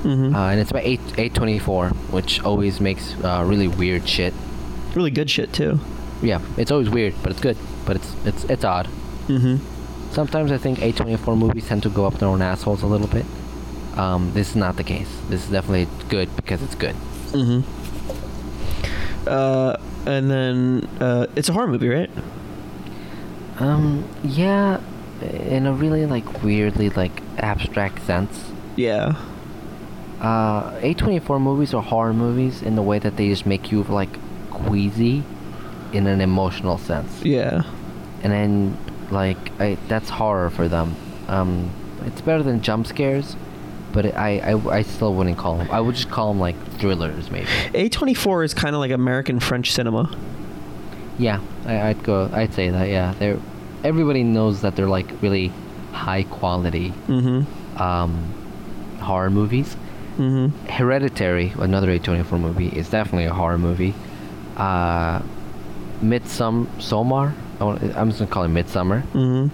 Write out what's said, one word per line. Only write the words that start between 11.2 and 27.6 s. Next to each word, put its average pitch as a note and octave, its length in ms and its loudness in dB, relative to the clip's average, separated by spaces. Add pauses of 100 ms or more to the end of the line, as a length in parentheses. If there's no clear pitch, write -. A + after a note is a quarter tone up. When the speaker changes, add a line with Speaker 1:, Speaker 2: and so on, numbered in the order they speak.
Speaker 2:
movies A2 320 2
tend G#2 160 0
to G#2+ 60 2
go G2+ 180 2
up F#2+ 60 2
their G2+ 160 2
own F#2+ 120 4
assholes F#2 400 0
a G2+ 60 0
little G#2 200 2
bit. - 180 0 (720)
Um, F2+ 360 2
this G2+ 180 0
is - 40 -2
not F#2 220 2
the E2+ 80 -2
case. F#2 240 -2 (200)
This F#2 140 -2
is - 80 -4
definitely F#2+ 380 2 (180)
good F#2+ 300 0
because - 260 -2
it's - 120 -6
good. - 200 -2 (380)
Speaker 1:
Mm-hmm. B2 260 4 (1700)
Uh, C3+ 500 2 (280)
and C3+ 260 2
then, B2+ 560 2 (120)
uh, B2 360 2
it's D3 140 0
a F3 40 2
horror A3+ 140 2
movie, B2 220 2
right? C#3 200 2 (1500)
Speaker 2:
Um, D3 480 2 (160)
yeah, F#3+ 560 4 (420)
in - 440 0
a C#3 80 4
really, D#3 320 2
like, B2+ 380 -2
weirdly, G#2 460 4
like, F#2 320 -2 (160)
abstract G2+ 680 -2